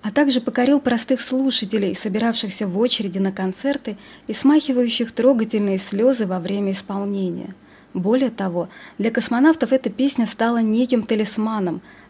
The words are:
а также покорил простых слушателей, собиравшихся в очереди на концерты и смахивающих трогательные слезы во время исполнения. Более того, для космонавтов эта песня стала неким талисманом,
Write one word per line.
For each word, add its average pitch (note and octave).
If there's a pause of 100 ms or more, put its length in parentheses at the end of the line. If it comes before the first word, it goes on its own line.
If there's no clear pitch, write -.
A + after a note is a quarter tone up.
а G#3+
также C4+
покорил B3+
простых A#3+
слушателей, A3
собиравшихся A3
в F3+
очереди G3
на F#3+
концерты G3 (300)
и A3
смахивающих B3
трогательные A3
слезы A3
во F#3
время G3
исполнения. G3 (400)
Более A3+
того, F3 (300)
для A3
космонавтов C4
эта C4
песня B3
стала A#3
неким A3+
талисманом, G#3+ (300)